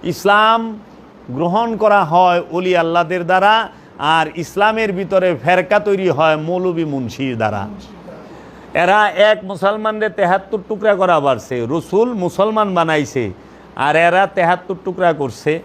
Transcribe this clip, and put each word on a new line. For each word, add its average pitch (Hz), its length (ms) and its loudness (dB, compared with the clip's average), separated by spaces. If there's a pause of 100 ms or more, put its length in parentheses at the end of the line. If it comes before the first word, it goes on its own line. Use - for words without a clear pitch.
ইসলাম 214 760 0 (500)
গ্রহণ 190 480 -2
করা 202 260 4
হয় 175 380 4 (100)
ওলি 180 260 0
আল্লাহদের 170 480 0
দ্বারা, 196 440 2 (300)
আর 156 360 2
ইসলামের 208 560 -2
ভিতরে 185 520 0
ফেরকা 180 360 2
তৈরি 196 300 0
হয় 156 260 2
মৌলবি 170 500 -4
মুন্সির 131 520 -6
দ্বারা। 104 300 -4 (1040)
এরা 196 360 2
এক 208 340 2
মুসলমানদের 214 680 -2
তেহাত্তর 190 580 0
টুকরা 214 280 0
করা 180 240 2
পারছে, 127 500 -2
রসুল 196 440 0
মুসলমান 202 600 -2
বানাইছে, 151 560 0 (440)
আর 147 200 0
এরা 170 400 4
তেহাত্তর 175 400 0 (100)
টুকরা 180 280 0
করছে। 143 520 -4